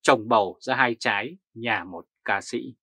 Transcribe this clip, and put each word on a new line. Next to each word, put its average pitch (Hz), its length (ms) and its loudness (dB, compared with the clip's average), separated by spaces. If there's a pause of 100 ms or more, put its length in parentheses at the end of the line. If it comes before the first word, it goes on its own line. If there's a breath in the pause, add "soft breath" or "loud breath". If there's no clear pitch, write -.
chồng 117 280 4
bầu 104 320 2
ra 131 140 -2
hai 123 240 2
trái, 117 380 -4 (180)
nhà 113 300 -4
một 85 220 -14 (180)
ca 101 160 -2
sĩ. 120 420 -10